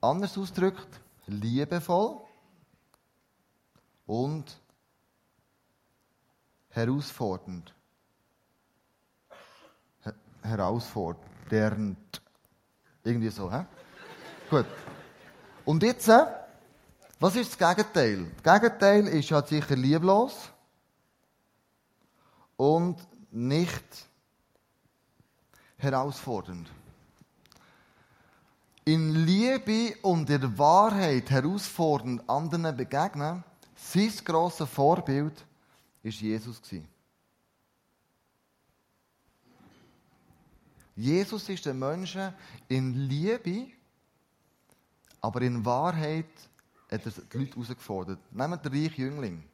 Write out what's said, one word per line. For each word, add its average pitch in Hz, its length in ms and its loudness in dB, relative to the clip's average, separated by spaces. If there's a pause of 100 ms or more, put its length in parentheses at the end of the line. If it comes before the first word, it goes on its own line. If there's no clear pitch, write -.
Anders 180 380 -2
ausgedrückt, 190 600 -4 (260)
liebevoll 151 920 -2 (1900)
und 139 540 -6 (2000)
herausfordernd. 113 1040 -6 (2250)
Her-, 110 120 -12 (280)
herausfordernd. 104 1800 -4 (800)
Irgendwie 113 280 -2
so, 95 200 -8
hä? 139 140 -6 (880)
Gut. 135 160 2 (1000)
Und 156 180 2
jetzt, 240 260 2
äh, 240 180 10 (920)
was 180 160 4
ist 240 240 -4
das 180 180 4
Gegenteil? 113 540 0 (120)
Das 185 180 8
Gegenteil 208 480 6
ist 151 220 0
ja 151 120 4
sicher 147 320 0
lieblos 170 760 2 (2000)
und 165 420 2 (320)
nicht 139 760 -4 (1700)
herausfordernd. 127 920 -4 (2250)
In 160 400 4
Liebe 220 760 2
und 170 280 2
in 131 280 0
Wahrheit 170 720 4
herausfordernd 139 960 0
anderen 156 480 -2
begegnen, 151 640 -4 (320)
sein 208 380 0 (120)
grosses 165 440 0
Vorbild 147 760 0 (580)
ist 107 180 -10
Jesus 110 420 -6
gewesen. 80 260 -14 (4000)
Jesus 190 540 -2
ist 190 180 -8
den 131 120 -6
Menschen 180 540 -6 (360)
in 131 260 -2
Liebe, 180 720 -4 (1500)
aber 113 220 -4
in 120 220 -2
Wahrheit 156 640 -2 (600)
hat 107 140 -6
er 113 80 -8
die - 260 -12
Leute 135 160 -6
herausgefordert. 98 640 -10 (120)
Nehmt 143 320 -6
den 135 80 -6
reichen 156 280 -4
Jüngling. 131 420 -8 (120)